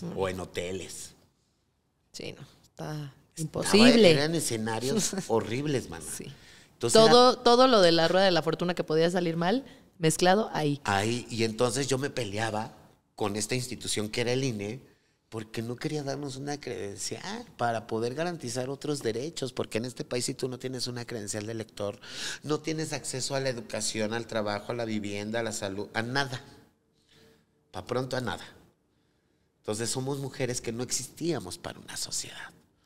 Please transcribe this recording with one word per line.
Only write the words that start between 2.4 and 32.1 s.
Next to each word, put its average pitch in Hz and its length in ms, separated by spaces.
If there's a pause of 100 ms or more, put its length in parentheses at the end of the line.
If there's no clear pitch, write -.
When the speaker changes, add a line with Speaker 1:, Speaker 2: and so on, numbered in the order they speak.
Speaker 1:
está 151 500 (220)
Speaker 2:
Estaba, 160 60
Speaker 1:
imposible. 208 680
Speaker 2:
eran 151 240
escenarios 117 760 (100)
Speaker 1:
<laughs> - 60
Speaker 2:
horribles, 113 640
mana. 80 200
Speaker 1:
Sí. - 160 (480)
Speaker 2:
Entonces 127 280
era 226 100
Speaker 1:
Todo, 247 280
todo 240 280
lo 226 140
de 170 100
la 165 160
rueda 180 180
de 190 60
la 165 100
fortuna 165 320
que 165 120
podía 160 260
salir 175 240
mal, 185 300 (320)
mezclado 180 560
ahí. 151 320
Speaker 2:
Ahí, 110 440
y 113 140
entonces 117 440
yo 131 100
me 139 120
peleaba 107 640 (420)
con 104 200
esta 107 200
institución 107 540
que 123 120
era 120 100
el 135 140
ine, 110 340 (480)
porque 113 340
no 117 140
quería 151 280
darnos 135 340
una 143 220
credencial 113 840 (120)
para 117 280
poder 117 300
garantizar 135 540
otros 143 340
derechos, 123 500
porque 110 240
en 113 80
este 127 200
país 123 200
si 139 80
tú 135 140
no 123 100
tienes 127 300
una 120 180
credencial 107 400
de 113 80
lector, 104 460 (440)
no 147 180
tienes 156 320
acceso 135 420
a 139 60
la 135 80
educación, 110 640
al 117 120
trabajo, 104 460
a 120 40
la 120 100
vivienda, 107 560
a - 20
la 110 80
salud, 101 420
a 113 80
nada. 127 400 (1300)
Pa' 95 140
pronto 127 320
a 127 40
nada. 92 220 (1160)
Entonces 107 300
somos 135 300
mujeres 127 420
que 117 100
no 117 120
existíamos 127 760
para - 220
una - 180
sociedad. - 520 (360)